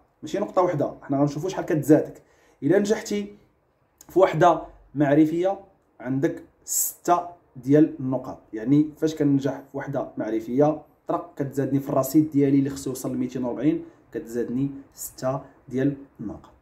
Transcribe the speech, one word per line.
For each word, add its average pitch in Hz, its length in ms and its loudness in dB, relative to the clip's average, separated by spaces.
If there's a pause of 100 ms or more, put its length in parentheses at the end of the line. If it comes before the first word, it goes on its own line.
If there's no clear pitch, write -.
(220)
ماشي - 160 -6
نقطه 202 240 0
وحده، 147 400 0
حنا 139 180 -2
غنشوفوا 151 280 0
شحال 180 160 -4
كتزادك. 151 580 2 (400)
الا 170 160 4
نجحتي 208 580 -2 (720)
في - 100 -2
وحده 170 440 6 (320)
معرفيه 156 680 2 (400)
عندك 135 440 -2 (200)
سته - 560 -2 (360)
ديال 143 440 4
النقاط، 127 380 -6 (140)
يعني 139 440 2
فاش 156 180 -2
كننجح 139 420 0
في - 200 -16
وحده 131 400 -6
معرفيه 123 640 0 (260)
طرق 165 280 -6
كتزادني 135 440 -2
في - 80 -10
الرصيد 151 420 2
ديالي 139 280 4
اللي 135 120 2
خصو - 200 -8
يوصل 127 220 -8
ل 123 60 -6
ميتين 127 260 -4
وربعين، 131 400 -2 (280)
كتزادني 120 580 -4 (240)
سته - 460 -6 (280)
ديال 139 280 0 (240)
النقاط. - 420 -14